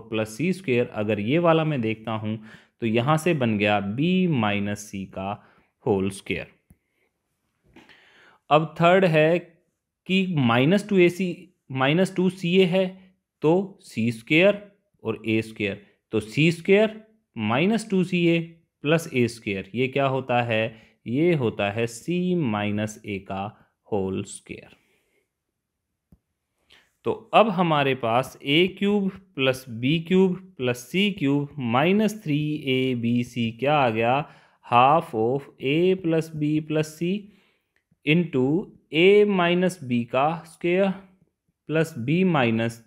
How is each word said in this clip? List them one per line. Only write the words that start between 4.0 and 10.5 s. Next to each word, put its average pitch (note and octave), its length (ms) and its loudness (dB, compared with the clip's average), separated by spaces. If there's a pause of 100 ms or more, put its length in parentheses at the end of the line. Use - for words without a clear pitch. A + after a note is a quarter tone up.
माइनस G#2 540 -2
सी G2 260 -12
का F#2+ 340 -10 (420)
होल G2 280 0
स्क्वायर। D#2 340 -10 (2000)
अब D#3 280 2
थर्ड F3+ 240 6
है D#3+ 340 4 (680)
कि F#3 320 0
माइनस C3+ 500 2